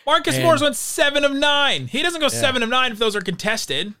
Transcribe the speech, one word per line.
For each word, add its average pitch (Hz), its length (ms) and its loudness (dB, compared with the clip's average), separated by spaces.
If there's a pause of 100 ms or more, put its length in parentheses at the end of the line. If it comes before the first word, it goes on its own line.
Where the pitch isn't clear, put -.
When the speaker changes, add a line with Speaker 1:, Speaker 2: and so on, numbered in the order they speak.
Speaker 1:
Marcus 320 300 2
Speaker 2:
And 262 100 0
Speaker 1:
Morris 311 160 6
went 285 160 0
seven 285 480 0
of 277 80 2
nine. 277 540 0
He 262 140 -4
doesn't 339 200 -2
go 285 60 2
Speaker 2:
Yeah. 233 120 -2
Speaker 1:
seven 254 240 0
of 226 60 -2
nine 254 240 0
if 202 40 -12
those 214 200 0
are 202 40 -4
contested. 190 800 -4